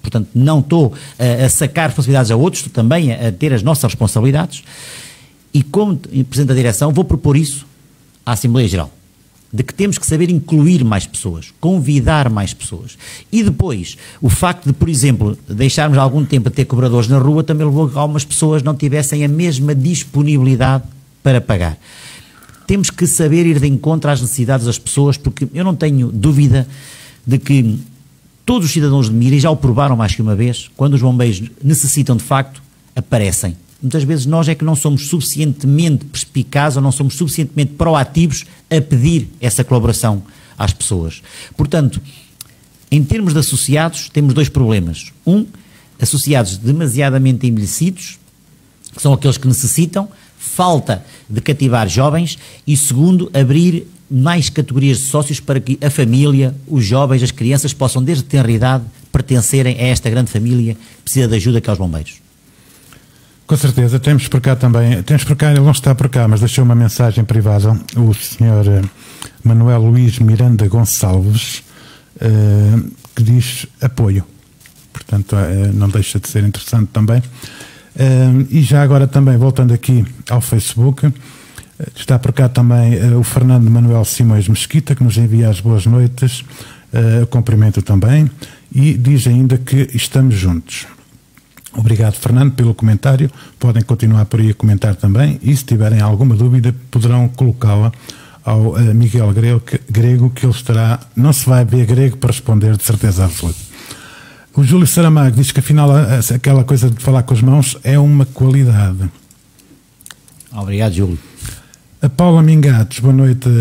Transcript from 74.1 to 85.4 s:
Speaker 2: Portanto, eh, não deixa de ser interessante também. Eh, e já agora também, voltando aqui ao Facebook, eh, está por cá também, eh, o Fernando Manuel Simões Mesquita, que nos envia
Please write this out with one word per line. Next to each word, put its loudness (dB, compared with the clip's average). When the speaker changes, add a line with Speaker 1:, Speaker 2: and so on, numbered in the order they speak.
Speaker 2:
Portanto, -4
eh, 0
não 0
deixa -2
de -8
ser -2
interessante -2
também. 0
Eh, 2
e 2
já 2
agora 4
também, 2
voltando 2
aqui 0
ao 0
Facebook, 0
eh, 2
está -2
por -2
cá 2
também, 2
eh, 2
o 4
Fernando 2
Manuel 2
Simões 2
Mesquita, -2
que 0
nos 2
envia 2